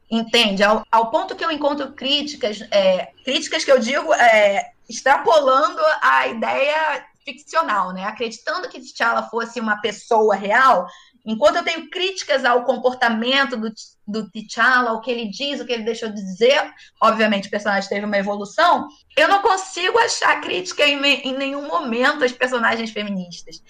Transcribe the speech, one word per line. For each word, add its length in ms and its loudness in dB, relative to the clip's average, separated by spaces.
entende? 520 2
Ao, 300 4
ao 180 4
ponto 240 -2
que 100 -8
eu 60 0
encontro 420 -2
críticas, 680 -4
é, 400 2
críticas 400 -2
que 80 4
eu 60 8
digo, 340 0
é, 600 4
extrapolando 920 2
a 240 2
ideia 800 -2
ficcional, 680 -4
né? 120 -8
Acreditando 640 -6
que 120 -18
T'Challa 440 -2
fosse 340 -8
uma 220 -2
pessoa 540 2
real, 520 2
enquanto 300 2
eu 80 -2
tenho 260 -6
críticas 540 -2
ao 200 2
comportamento 920 0
do 120 -6
T-, 140 -16
do 240 -6
T'Challa, 640 0
o 80 -4
que 100 -6
ele 180 -4
diz, 320 -6
o 60 -12
que 60 -4
ele 100 -4
deixou 260 -6
de 140 -10
dizer, 500 0
obviamente 460 2
o 20 -20
personagem 380 -2
teve 180 -4
uma 100 0
evolução, 680 0
eu 100 4
não 160 4
consigo 560 0
achar 420 0
crítica 460 -2
em 140 0
me-, 220 2
em 140 -4
nenhum 300 -6
momento 580 0
às 60 2
personagens 640 -2
feministas. 760 -10